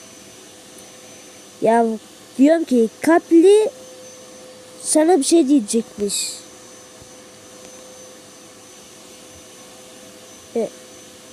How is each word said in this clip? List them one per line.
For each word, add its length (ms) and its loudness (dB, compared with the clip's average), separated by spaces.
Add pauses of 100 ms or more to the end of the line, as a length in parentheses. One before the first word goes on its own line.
(1600)
Ya 240 0 (520)
diyorum 260 2
ki 240 0 (120)
Katli 680 2 (1120)
sana 360 0
bir 60 -4
şey 240 0
diyecekmiş. 840 -4 (4000)
E, 120 -6 (640)